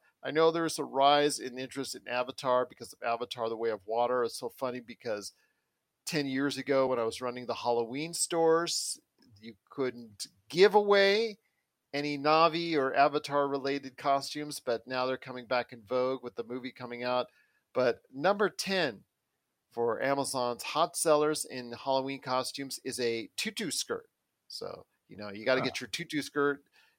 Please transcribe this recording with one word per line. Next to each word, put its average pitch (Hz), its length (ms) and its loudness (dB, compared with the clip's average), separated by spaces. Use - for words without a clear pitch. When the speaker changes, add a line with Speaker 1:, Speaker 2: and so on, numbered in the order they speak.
Speaker 1:
I 135 80 -6
know 160 200 6
there's 165 280 -2
a 147 40 -4
rise 139 560 4
in 123 180 -8
interest 127 380 -8
in 104 120 -18
Avatar 127 580 0
because - 280 -14
of - 80 -20
Avatar: 117 480 -4
The 113 80 -4
Way 113 140 -2
of 104 140 -4
Water. 120 380 0
It's 113 140 -4
so 120 120 -8
funny 127 300 -6
because 110 540 -8
ten 147 220 -2
years 131 300 -2
ago 135 300 2
when 127 120 0
I 117 40 0
was 113 180 -4
running 123 240 -6
the 117 80 -4
Halloween 120 600 -2
stores, 165 840 2
you 113 120 -16
couldn't 127 580 -4
give 190 260 8
away 202 640 4
any 147 240 -2
Na'vi 160 580 4
or 135 200 0
Avatar 143 520 2
related 139 500 -4
costumes, 143 600 -2
but 117 280 -4
now 127 180 -2
they're 131 120 -2
coming 127 280 -12
back 123 280 0
in 117 140 -16
vogue 127 360 0
with 120 120 -12
the 117 80 -6
movie 123 280 -10
coming 120 320 -10
out. 123 240 0
But 123 260 2
number 190 360 2
ten 160 540 -2
for 117 300 -2
Amazon's 131 640 0
hot 165 320 0
sellers 151 500 2
in 123 280 -10
Halloween 135 460 -2
costumes 131 640 -4
is 123 160 -6
a 117 380 -2
tutu 214 340 -6
skirt. - 360 -6
So, - 380 -12
you 95 80 -20
know, 104 140 -12
you 107 140 -12
gotta 131 160 4
Speaker 2:
Huh. 135 40 0
Speaker 1:
get 131 160 -4
your 120 80 -10
tutu 139 320 -6
skirt, 143 420 -2